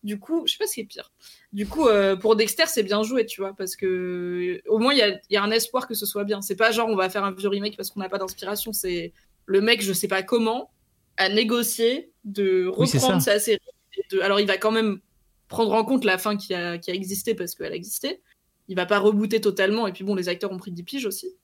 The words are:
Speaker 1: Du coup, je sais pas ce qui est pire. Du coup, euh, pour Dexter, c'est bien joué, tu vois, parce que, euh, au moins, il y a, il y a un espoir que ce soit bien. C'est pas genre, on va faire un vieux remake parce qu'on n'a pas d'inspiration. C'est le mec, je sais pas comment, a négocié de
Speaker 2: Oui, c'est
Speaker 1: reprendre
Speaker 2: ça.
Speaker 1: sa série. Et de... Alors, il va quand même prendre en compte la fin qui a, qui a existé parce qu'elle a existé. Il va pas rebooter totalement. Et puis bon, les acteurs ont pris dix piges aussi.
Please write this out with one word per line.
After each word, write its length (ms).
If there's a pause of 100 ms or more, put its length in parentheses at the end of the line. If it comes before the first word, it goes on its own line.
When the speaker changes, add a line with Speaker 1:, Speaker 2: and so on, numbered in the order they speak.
Speaker 1:
Du 160
coup, 260
je 80
sais 60
pas 80
ce 80
qui 60
est 40
pire. 260 (400)
Du 160
coup, 200
euh, 280
pour 200
Dexter, 320
c'est 160
bien 180
joué, 240
tu 160
vois, 140
parce 200
que, 120
euh, 720 (100)
au 60
moins, 160
il 60
y 20
a, 80
il 240
y 40
a 60
un 60
espoir 380
que 80
ce 100
soit 200
bien. 180
C'est 120
pas 160
genre, 180
on 60
va 140
faire 140
un 80
vieux 180
remake 260
parce 140
qu'on 120
n'a 80
pas 100
d'inspiration. 520
C'est 420 (340)
le 140
mec, 200
je 120
sais 140
pas 140
comment, 480 (480)
a 120
négocié 840 (120)
de 540
Speaker 2:
Oui, 100
c'est 120
Speaker 1:
reprendre 220
Speaker 2:
ça. 120
Speaker 1:
sa 60
série. 180 (400)
Et 180
de... 60
Alors, 180
il 60
va 120
quand 140
même 280 (480)
prendre 260
en 100
compte 220
la 140
fin 180
qui 160
a, 240
qui 140
a 20
existé 400
parce 220
qu'elle 180
a 20
existé. 460 (460)
Il 80
va 100
pas 140
rebooter 420
totalement. 460
Et 40
puis 120
bon, 100
les 160
acteurs 220
ont 60
pris 140
dix 120
piges 240
aussi. 220 (140)